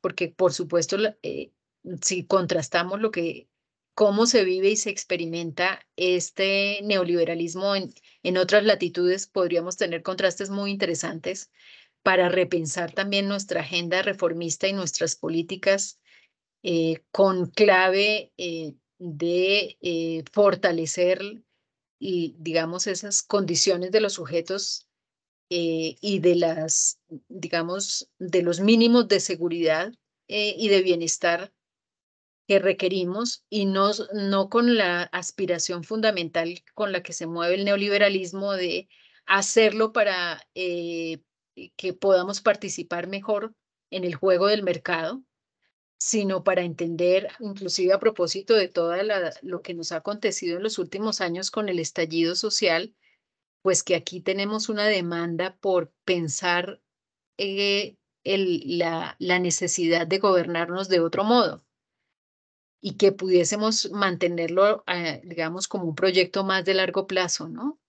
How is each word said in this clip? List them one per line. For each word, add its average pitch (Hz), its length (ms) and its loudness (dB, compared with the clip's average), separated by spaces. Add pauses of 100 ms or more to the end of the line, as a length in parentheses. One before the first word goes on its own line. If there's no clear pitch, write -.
porque, 175 280 -4
por 180 240 2
supuesto, 170 440 -2
la, 214 260 -2
eh, 147 280 -8 (500)
si 180 240 -2
contrastamos 180 760 0
lo 220 100 0
que, 165 380 -6 (460)
cómo 208 320 4
se 226 180 6
vive 185 240 2
y 214 80 0
se 214 120 -4
experimenta 170 960 -4 (120)
este 196 880 0
neoliberalismo 175 920 0
en, 190 180 -6 (300)
en 180 140 0
otras 202 260 4
latitudes, 185 640 2
podríamos 175 480 -2
tener 170 260 -2
contrastes 185 480 -2
muy 202 220 -4
interesantes 175 800 -6 (500)
para 180 280 4
repensar 175 640 0
también 196 340 0
nuestra 196 320 -4
agenda 170 420 -2
reformista 175 680 -2
y 196 40 -2
nuestras 175 440 -4
políticas, 185 840 -2 (640)
eh, 165 480 0
con 185 360 2
clave, 196 920 4
eh, 165 360 -8 (260)
de, 175 840 0
eh, 165 500 -4
fortalecer 185 1120 2 (560)
y, 175 400 -4
digamos, 165 480 -2
esas 202 340 -4
condiciones 180 680 0
de 220 80 4
los 202 140 0
sujetos, 170 720 -4 (640)
eh, 165 500 -2
y 196 180 0
de 170 160 6
las, 160 640 0 (260)
digamos, 175 840 -6 (100)
de 180 240 0
los 170 160 0
mínimos 226 480 6
de 190 120 4
seguridad, 170 720 -2 (360)
eh, 208 300 -2
y 220 120 0
de 196 140 6
bienestar 170 680 0 (960)
que 196 120 6
requerimos, 190 920 0
y 202 160 0
no, 196 240 2 (240)
no 196 360 0
con 233 280 4
la 175 260 2
aspiración 175 800 -4
fundamental 175 800 -2 (120)
con 202 160 -2
la 180 100 -2
que 175 120 -14
se 170 120 -8
mueve 170 300 -2
el 196 100 -2
neoliberalismo 202 880 0
de 180 340 -4 (380)
hacerlo 214 640 2
para, 185 640 -2
eh, 170 640 -6 (560)
que 185 180 -6
podamos 190 480 2
participar 175 680 -2
mejor 202 480 -6 (360)
en 185 120 -6
el 175 100 -4
juego 185 340 2
del 208 140 2
mercado, 170 600 -4 (760)
sino 190 460 -2
para 185 180 4
entender, 175 680 0 (100)
inclusive 196 520 -2
a 196 80 4
propósito 196 540 0
de 196 160 4
toda 170 320 -2
la, 196 400 -2
lo 180 220 -10
que 180 100 -10
nos 165 180 -8
ha 170 60 -6
acontecido 185 600 -4
en 190 60 -8
los 220 140 -4
últimos 202 440 -4
años 180 280 -4
con 214 200 -4
el 180 100 -2
estallido 165 560 -2
social, 190 600 0 (640)
pues 185 220 2
que 180 120 2
aquí 180 260 -6
tenemos 202 480 -2
una 208 180 0
demanda 170 720 -2
por 180 340 0 (140)
pensar, 175 760 -2 (560)
eh, 202 600 -2 (260)
el, 180 540 0
la, 165 420 -4
la 180 200 0
necesidad 170 680 0
de 190 120 0
gobernarnos 180 680 0
de 180 140 4
otro 170 240 0
modo 220 400 2 (1160)
y 196 120 -6
que 196 180 6
pudiésemos 196 800 2
mantenerlo, 180 960 0
eh, 170 380 -4
digamos, 170 420 -6
como 196 160 -6
un 160 120 -4
proyecto 185 500 2
más 190 180 0
de 190 120 2
largo 190 320 0
plazo, 185 420 -2
¿no? 247 280 -8 (120)